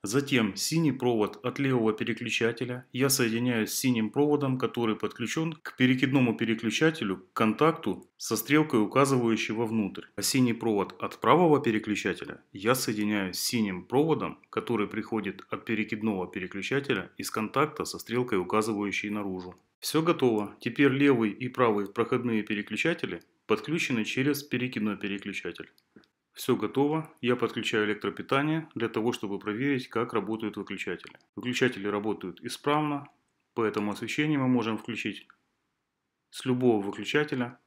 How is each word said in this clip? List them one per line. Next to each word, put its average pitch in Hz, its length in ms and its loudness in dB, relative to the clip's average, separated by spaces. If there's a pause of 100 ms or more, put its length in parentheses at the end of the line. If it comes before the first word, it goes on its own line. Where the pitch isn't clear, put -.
Затем 117 540 2
синий 156 380 0
провод 113 500 0
от 123 160 -4
левого 123 340 2
переключателя 120 960 -2
я 131 180 2
соединяю 117 580 2
с - 60 -8
синим 117 360 2
проводом, 143 480 2
который 117 380 0
подключен 123 580 -4
к - 240 -14
перекидному 127 580 4
переключателю, 113 840 2
к - 160 -20
контакту 113 840 2
со - 200 -2
стрелкой, 147 440 4
указывающей 120 720 2
вовнутрь. 110 520 -2 (100)
А 101 80 -6
синий 127 300 4
провод 110 460 0
от - 220 -6
правого 151 400 6
переключателя 107 800 -2 (100)
я 104 220 0
соединяю 104 600 0
с - 40 -6
синим 101 440 0
проводом, 123 560 0 (100)
который 110 380 -2
приходит 107 640 -6
от 104 140 -8
перекидного 107 600 -2
переключателя 98 920 -4
из 98 120 -8
контакта 135 560 -2
со - 140 -10
стрелкой, 120 400 -2
указывающей 104 720 -2
наружу. 95 420 -6 (260)
Все - 220 0
готово. 123 580 2
Теперь 135 320 2
левый 131 380 4
и 123 200 -6
правый 110 380 2
проходные 117 540 0
переключатели 104 800 -4 (280)
подключены 120 560 0
через 143 380 0
перекидной 120 520 -2
переключатель. 98 760 -8 (600)
Все - 220 0
готово. 143 560 0 (100)
Я 123 140 2
подключаю 110 500 0
электропитание 139 880 -2
для 113 140 -2
того, 113 220 0
чтобы 101 280 -6
проверить, 123 480 -2
как 117 260 -4
работают 107 420 -4
выключатели. 95 640 -8 (180)
Выключатели 117 520 0
работают 104 540 -4
исправно, 147 680 -2 (480)
поэтому 104 360 0
освещение 147 460 -2
мы 131 100 2
можем 113 300 2
включить 107 500 -8 (1000)
с - 160 -16
любого 123 400 4
выключателя 123 800 -2